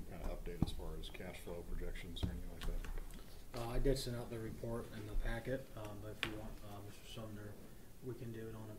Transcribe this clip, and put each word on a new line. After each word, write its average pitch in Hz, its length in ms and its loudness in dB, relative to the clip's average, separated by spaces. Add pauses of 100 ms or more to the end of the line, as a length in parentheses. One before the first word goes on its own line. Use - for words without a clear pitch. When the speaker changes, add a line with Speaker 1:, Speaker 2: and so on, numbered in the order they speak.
(120)
Speaker 1:
kind 85 120 -4
of 87 140 4
update 85 260 0
as 80 80 2
far 85 180 0 (100)
as 80 100 -4
cash 90 360 -4
flow 85 180 -2 (100)
projections 87 480 0
or 90 80 6
anything - 240 -2
like - 140 0
that? - 920 0
Speaker 2:
Uh, 117 120 0
I 127 60 8
did 131 180 10
send 123 200 2
out 117 120 -2
the 113 100 -2
report 117 540 0
in 107 140 -4
the 104 80 -2 (100)
packet, 123 400 4 (120)
um, 107 120 -2 (140)
but 107 180 -4
if 110 100 2
you 107 60 -2
want, - 140 -4 (180)
uh, 101 160 -6
Mister - 360 -6
Sumner, 104 280 -4 (560)
we 123 100 -2
can 117 180 -4
do 110 60 -2
it 110 160 -4
on 110 140 -6
a 107 100 -8